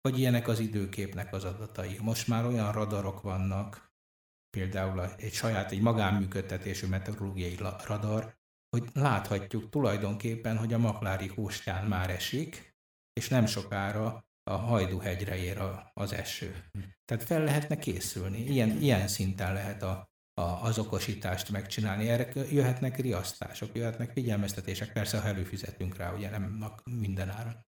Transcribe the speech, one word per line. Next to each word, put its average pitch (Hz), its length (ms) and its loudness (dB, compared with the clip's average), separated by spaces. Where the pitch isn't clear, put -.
Vagy 127 180 2
ilyenek 120 300 6
az 110 100 4
időképnek 98 760 -2
az 98 100 -4
adatai. 95 560 -6
Most 110 280 0
már 117 180 2
olyan 110 260 2
radarok 101 500 -2
vannak, 95 720 -2
például 95 420 0
a, 90 200 -2
egy 107 140 -6
saját, 104 400 0
egy 98 80 0
magánműködtetésű 98 1040 2
meteorológiai 95 720 -2
la-, 101 280 -6
radar, 107 520 -2
hogy 117 180 0
láthatjuk 107 720 2
tulajdonképpen, 110 920 0
hogy 113 140 2
a 117 60 4
Maklári 98 500 2
Hóstyán 98 580 -2
már 92 240 2
esik, - 680 -4
és - 160 -4
nem 123 180 6
sokára 104 760 -2
a 98 60 0
Hajdúhegyre 95 800 2
ér 92 220 -2
a, 95 360 -6
az 101 180 -2
eső. - 520 -6
Tehát 113 200 -2
fel 156 200 4
lehetne 147 320 2
készülni. 95 640 -2
Ilyen, 123 320 4
ilyen 104 280 6
szinten 95 440 0
lehet 98 300 -4
a, 95 280 -4
a, - 20 2
az 110 160 2
okosítást 107 720 -2
megcsinálni. 104 580 0
Erre 117 200 4
kö-, 135 220 -4
jöhetnek 127 480 4
riasztások, 113 760 -4
jöhetnek 117 360 -2
figyelmeztetések. 101 800 -2
Persze, 104 280 0
ha 101 80 0
előfizetünk 92 680 -4
rá, - 180 -4
ugye 101 160 -4
nem 101 320 -4
ak-, 104 220 -10
minden 98 440 -2
áron. 113 260 -6